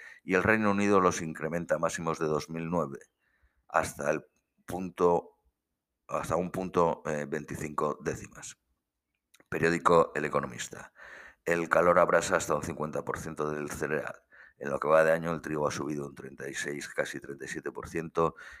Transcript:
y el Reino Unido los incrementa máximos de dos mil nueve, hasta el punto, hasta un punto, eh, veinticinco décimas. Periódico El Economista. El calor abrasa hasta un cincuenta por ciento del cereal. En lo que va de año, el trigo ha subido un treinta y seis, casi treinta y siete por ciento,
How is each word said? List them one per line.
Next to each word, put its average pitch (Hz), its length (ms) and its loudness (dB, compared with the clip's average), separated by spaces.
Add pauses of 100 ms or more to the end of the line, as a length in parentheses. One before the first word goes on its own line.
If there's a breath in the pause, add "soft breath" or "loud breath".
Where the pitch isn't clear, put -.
(220 loud breath)
y 92 120 0
el 92 100 4
Reino 107 260 4
Unido 101 300 4
los 90 220 2
incrementa 78 580 -4
máximos 82 400 -2
de 80 60 0
dos 76 240 0
mil 82 200 -6
nueve, 76 300 -2 (680)
hasta 76 460 0
el 76 120 -2 (400)
punto, 87 760 0 (640)
hasta 78 300 -2
un 87 160 -2
punto, 87 540 0
eh, 73 220 -2
veinticinco 76 720 -4
décimas. - 600 -10 (920)
Periódico 82 640 4
El 76 100 -2
Economista. 71 720 -6 (500 loud breath)
El 85 240 0
calor 87 300 6
abrasa 85 380 4
hasta 80 180 0
un 73 80 -2
cincuenta 76 420 -6
por - 140 -6
ciento 76 320 -6
del 76 200 -6
cereal. 73 520 -4 (340 loud breath)
En 71 140 -6
lo 69 100 -2
que - 80 -2
va 80 160 8
de 80 80 6
año, 82 180 0
el 80 120 -4
trigo 73 260 -2
ha - 20 -4
subido 71 360 -4
un 69 80 -12
treinta 67 340 -14
y 69 60 -10
seis, 73 340 -6
casi 69 320 -4
treinta 67 240 -12
y 69 40 -10
siete 73 220 -8
por - 160 -10
ciento, 82 480 0 (260 loud breath)